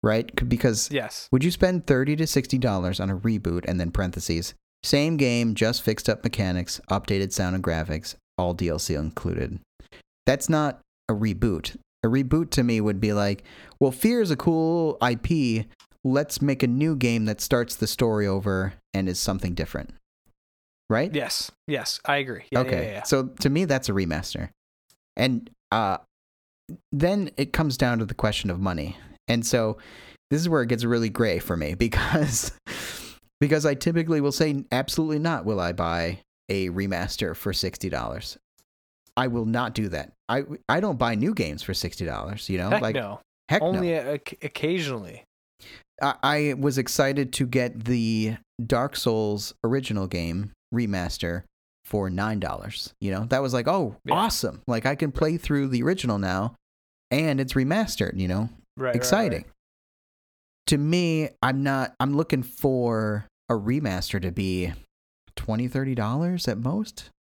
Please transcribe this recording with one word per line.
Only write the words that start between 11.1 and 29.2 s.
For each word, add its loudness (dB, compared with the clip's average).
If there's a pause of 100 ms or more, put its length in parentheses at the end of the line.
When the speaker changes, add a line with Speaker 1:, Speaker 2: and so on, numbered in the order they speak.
Speaker 1:
reboot. 0 (260)
A 2
reboot 2
to 4
me 4
would 2
be 2
like, 0 (360)
well, 4
Fear 4
is 2
a 2
cool 2
I 4
P. 2 (380)
Let's 0
make 2
a 4
new 2
game 4
that -2
starts 2
the 0
story 2
over 0 (200)
and 0
is -2
something -2
different. -6 (960)
Right? 2
Speaker 2:
Yes. -2 (160)
Yes. -2
I 2
agree. -6
Yeah, 4
yeah, 2
Speaker 1:
Okay. 0
Speaker 2:
yeah, -6
yeah. -8
Speaker 1:
So 2 (180)
to 4
me, 2
that's 0
a 0
remaster. -2 (680)
And, 0 (220)
uh, 2 (960)
then 2
it -2
comes 2
down 2
to 0
the -6
question 0
of -2
money. -2 (320)